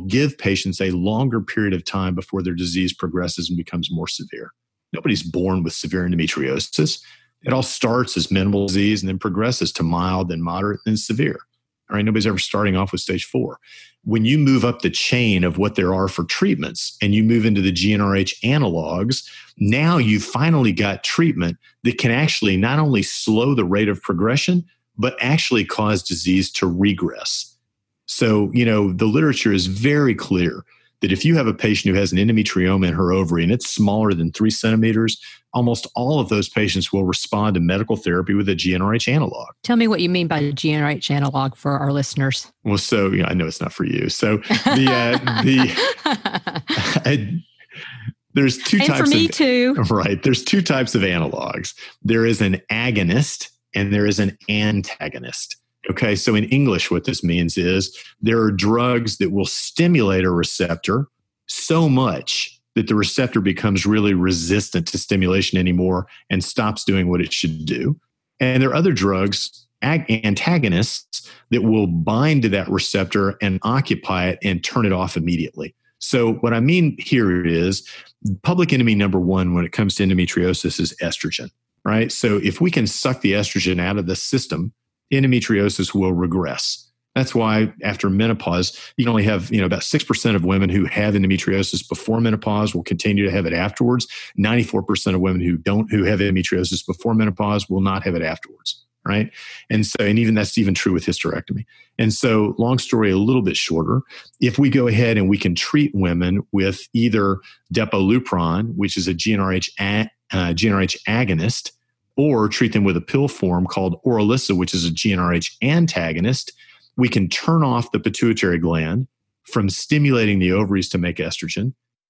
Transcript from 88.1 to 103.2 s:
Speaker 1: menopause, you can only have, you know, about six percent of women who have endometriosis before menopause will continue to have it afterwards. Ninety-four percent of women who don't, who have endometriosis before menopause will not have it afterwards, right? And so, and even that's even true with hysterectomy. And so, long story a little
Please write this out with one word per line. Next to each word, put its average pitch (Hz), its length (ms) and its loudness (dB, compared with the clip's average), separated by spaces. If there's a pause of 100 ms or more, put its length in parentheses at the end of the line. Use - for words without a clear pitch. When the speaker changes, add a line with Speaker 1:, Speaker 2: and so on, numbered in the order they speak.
Speaker 1:
menopause, 95 680 0 (200)
you 120 80 2
can - 20 2
only 110 140 2
have, 101 280 0
you 110 80 0
know, 95 60 2
about 90 180 -2
six - 220 0
percent 110 320 0
of 87 80 2
women 95 240 2
who 92 160 2
have 104 300 0
endometriosis 95 760 0
before 113 320 -2
menopause 107 540 0
will 85 80 -4
continue 101 420 0
to 95 60 0
have 90 160 0
it 82 80 -2
afterwards. 117 520 0 (300)
Ninety-four 107 460 0
percent 95 340 -2
of 90 60 2
women 92 180 2
who 87 160 0
don't, 101 340 0
who 104 140 2
have 98 160 2
endometriosis 92 640 0
before 110 280 -2
menopause 104 560 0
will 95 100 0
not 95 220 0
have 98 120 -2
it 127 60 -2
afterwards, - 640 -8 (220)
right? 104 240 -2 (400)
And 110 160 2
so, - 180 -2
and 104 140 4
even 110 160 4
that's 104 240 0
even 98 160 2
true - 180 0
with 85 140 0
hysterectomy. 87 580 -4 (340)
And 110 140 2
so, 107 460 2
long 120 200 2
story 110 320 0
a 92 60 2
little 117 260 2